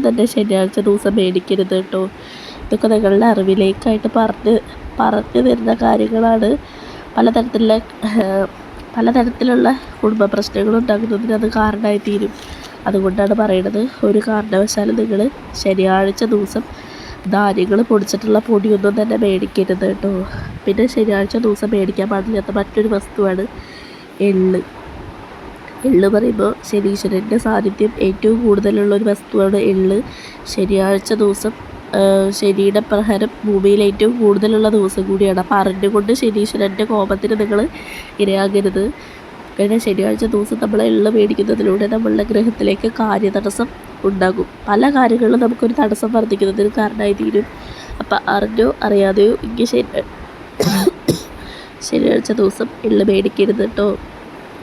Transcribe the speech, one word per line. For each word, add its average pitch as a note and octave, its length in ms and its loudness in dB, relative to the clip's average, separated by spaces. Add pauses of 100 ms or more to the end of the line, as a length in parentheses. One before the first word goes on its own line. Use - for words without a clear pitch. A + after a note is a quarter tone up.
തന്നെ A#3 200 2
ശനിയാഴ്ച G3 540 0
ദിവസം G3+ 360 2
മേടിക്കരുത് F#3+ 600 0
കേട്ടോ. F#3+ 260 -2 (640)
ഇതൊക്കെ A3 300 -2
നിങ്ങളുടെ G#3+ 400 4
അറിവിലേക്കായിട്ട് G3 840 2
പറഞ്ഞ്, A3 400 2 (420)
പറഞ്ഞു A3 500 0
തരുന്ന A#3 340 2
കാര്യങ്ങളാണ്. A3+ 680 2 (680)
പലതരത്തിലുള്ള, A3+ 600 2 (320)
ഏഹ്, G3 380 0 (500)
പലതരത്തിലുള്ള A#3+ 720 2 (320)
കുടുംബ G#3+ 260 2
പ്രശ്നങ്ങൾ G#3 520 0
ഉണ്ടാകുന്നതിന് A3+ 560 0
അത് G#3+ 220 0
കാരണമായി G#3+ 520 0
തീരും. G#3 260 -2 (540)
അതുകൊണ്ടാണ് G3 540 0
പറയണത്, G3+ 400 0 (220)
ഒരു G#3 240 4
കാരണവശാലും G#3+ 760 0
നിങ്ങൾ G#3+ 200 0 (400)
ശനിയാഴ്ച F#3+ 640 2
ദിവസം G#3+ 400 0 (680)
ധാന്യങ്ങൾ G3+ 480 2
പൊടിച്ചിട്ടുള്ള G#3 580 0
പൊടിയൊന്നും G3+ 560 2
തന്നെ A3 220 0
മേടിക്കരുത് F#3+ 680 0
കേട്ടോ. G3 260 -2 (500)
പിന്നെ G3+ 260 2
ശനിയാഴ്ച G#3 500 0
ദിവസം G#3+ 380 0
മേടിക്കാൻ G3 340 0
പാടില്ലാത്ത G3+ 480 -2
മറ്റൊരു G#3+ 380 0
വസ്തുവാണ് G3 480 -2 (840)
എള്ള്. F#3 300 4 (1300)
എള്ള് G3 240 6
പറയുമ്പോൾ G#3+ 420 2 (160)
ശനീശ്വരൻ്റെ G3+ 680 0
സാന്നിധ്യം G#3+ 640 0
ഏറ്റവും G3+ 440 2
കൂടുതലുള്ള G#3 520 4
ഒരു G#3+ 140 0
വസ്തുവാണ് G3+ 500 0 (120)
എള്ള്. F#3+ 260 2 (540)
ശനിയാഴ്ച G3 640 0
ദിവസം, G#3 380 0 (480)
ഏഹ്, G3 380 4
ശനിയുടെ G3 520 2
പ്രഹരം G#3 420 0 (120)
ഭൂമിയിൽ G3+ 400 4
ഏറ്റവും G#3 360 2
കൂടുതലുള്ള G#3+ 500 4
ദിവസം G3 400 2
കൂടിയാണ്. G3 300 2
അപ്പോൾ F#3 220 0
അറിഞ്ഞുകൊണ്ട് G3+ 500 0 (100)
ശനീശ്വരൻ്റെ G#3 680 0
കോപത്തിന് G3+ 500 0
നിങ്ങൾ G#3 200 0 (580)
ഇരയാകരുത്. G3 640 2 (760)
പിന്നെ G#3 220 2
ശനിയാഴ്ച G#3+ 460 0
ദിവസം G#3+ 360 -2
നമ്മൾ G#3+ 180 0 (120)
എള്ള് G#3+ 260 4
മേടിക്കുന്നതിലൂടെ G#3 680 2
നമ്മളുടെ A3 440 0
ഗൃഹത്തിലേക്ക് G#3+ 560 0 (140)
കാര്യതടസ്സം G3+ 680 -2 (400)
ഉണ്ടാകും. F#3 400 0 (180)
പല A3 300 2
കാര്യങ്ങളിലും A#3+ 440 4
നമുക്കൊരു A#3 380 0
തടസ്സം G#3+ 360 0
വർദ്ധിക്കുന്നതിന് G#3 640 0
കാരണമായി G#3 400 0
തീരും. A3 260 0 (540)
അപ്പം - 200 -2 (140)
അറിഞ്ഞോ A3 340 0 (180)
അറിയാതെയോ G3+ 460 4 (120)
ഇങ്ങനെ A#3 280 -2
ശനി-, G3+ 320 -2 (1800)
ശനിയാഴ്ച - 520 0
ദിവസം G3+ 280 0 (200)
എള്ള് G#3 200 2
മേടിക്കരുത് G3+ 560 0
കേട്ടോ. G3+ 240 -2 (760)